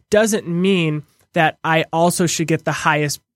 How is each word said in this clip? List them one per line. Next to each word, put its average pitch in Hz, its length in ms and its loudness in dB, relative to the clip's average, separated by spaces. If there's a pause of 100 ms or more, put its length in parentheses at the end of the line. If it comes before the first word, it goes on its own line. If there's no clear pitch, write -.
(100)
doesn't 208 380 2
mean 170 560 0 (300)
that 160 280 0
I 160 300 0
also 170 340 2
should 160 220 -4
get 160 160 -2
the 156 80 -2
highest 151 480 -2 (160)